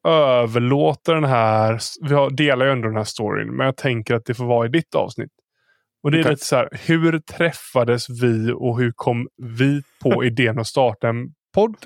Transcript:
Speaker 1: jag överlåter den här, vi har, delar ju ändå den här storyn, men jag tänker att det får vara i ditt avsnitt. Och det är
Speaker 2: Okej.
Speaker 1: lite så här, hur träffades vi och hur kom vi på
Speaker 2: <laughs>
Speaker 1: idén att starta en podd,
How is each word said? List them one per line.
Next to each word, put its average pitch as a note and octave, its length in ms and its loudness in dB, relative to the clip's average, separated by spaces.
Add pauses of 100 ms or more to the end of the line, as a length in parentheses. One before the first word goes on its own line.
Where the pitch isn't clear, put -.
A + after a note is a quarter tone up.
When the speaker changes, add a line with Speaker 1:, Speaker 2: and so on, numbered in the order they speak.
Speaker 1:
jag E3 100 2
överlåter C3+ 1000 2
den D#3 100 0
här, A2 540 2 (300)
vi C#3+ 60 2
har, C#3 160 4
delar C3+ 360 2
ju C#3 60 4
ändå A2+ 160 -2
den A2 80 -4
här A2 80 -2
storyn, G#2+ 520 -4
men C3 100 0
jag C3 100 -2
tänker A#2+ 380 -2
att A2+ 100 -4
det B2 100 -4
får B2+ 120 -6
vara A#2 200 2
i - 20 -6
ditt D#3+ 260 -2
avsnitt. - 360 -4 (720)
Och C#3+ 80 0
det D#3+ 80 4
är E3 40 2
Speaker 2:
Okej. D#3 80 4
Speaker 1:
lite C#3 160 -2
så C#3 100 0
här, A#2+ 120 2 (180)
hur E3 320 2
träffades A#2+ 1040 -2
vi A2+ 340 2
och A#2+ 240 -2
hur A#2+ 160 0
kom A#2+ 320 -2 (300)
vi C#3 240 2 (200)
på A#2+ 220 2
Speaker 2:
<laughs> - 0 -
Speaker 1:
idén A#2 340 0
att A2+ 80 -4
starta B2+ 420 0
en A#2+ 200 -4 (260)
podd, G#3+ 320 0